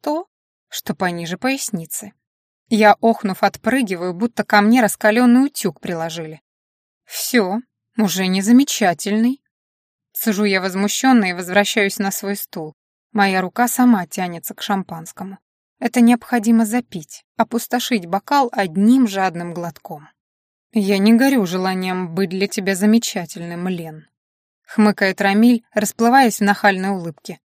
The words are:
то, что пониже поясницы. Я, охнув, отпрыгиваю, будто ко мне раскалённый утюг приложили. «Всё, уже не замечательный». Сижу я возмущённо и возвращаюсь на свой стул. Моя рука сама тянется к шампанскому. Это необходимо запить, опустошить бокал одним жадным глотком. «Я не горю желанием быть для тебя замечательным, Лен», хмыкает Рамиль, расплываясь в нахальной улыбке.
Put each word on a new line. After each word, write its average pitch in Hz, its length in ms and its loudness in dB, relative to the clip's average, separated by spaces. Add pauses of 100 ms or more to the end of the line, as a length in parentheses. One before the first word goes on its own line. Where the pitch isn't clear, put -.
то, 311 240 -4 (420)
что - 260 -8
пониже 175 440 -6
поясницы. 208 760 -6 (560)
Я, 214 320 4
охнув, 220 420 -2
отпрыгиваю, 185 720 -2
будто 202 320 -4
ко 214 160 2
мне 226 220 4
раскалённый 240 640 4
утюг - 340 -6
приложили. 160 600 -10 (640)
«Всё, 208 540 -2 (360)
уже 190 300 0
не 190 160 0
замечательный». 220 1000 2 (680)
Сижу 208 320 -2
я 196 160 2
возмущённо 196 680 0
и - 20 -2
возвращаюсь 196 680 0
на 196 120 -2
свой 196 260 -6
стул. 156 380 -12 (380)
Моя 196 300 2
рука 233 260 -2
сама 233 380 4
тянется 180 480 -10
к - 80 -20
шампанскому. 185 760 -8 (400)
Это 247 220 0
необходимо 233 640 2
запить, 214 640 -8 (100)
опустошить 233 680 -4
бокал 233 440 0
одним 208 560 2
жадным 185 460 -4
глотком. 165 560 -12 (640)
«Я 202 240 0
не 202 160 4
горю 254 320 4
желанием 185 680 -4
быть 196 160 -2
для 190 180 -2
тебя 196 260 -2
замечательным, 180 960 -2
Лен», 160 400 -10 (580)
хмыкает 202 540 0
Рамиль, 220 440 4 (100)
расплываясь 233 640 2
в 208 60 -2
нахальной 196 460 0
улыбке. 170 480 -10 (120)